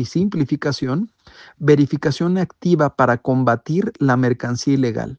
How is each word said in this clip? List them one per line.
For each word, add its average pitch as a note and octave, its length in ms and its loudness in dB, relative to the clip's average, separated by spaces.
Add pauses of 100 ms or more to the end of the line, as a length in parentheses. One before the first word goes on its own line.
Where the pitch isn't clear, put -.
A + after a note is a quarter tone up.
simplificación, D3+ 1040 -2 (460)
verificación D3 800 2
activa E3+ 580 0
para B2 220 2
combatir C3 800 -2
la C3+ 180 2
mercancía B2+ 600 0
ilegal. A#2+ 420 -2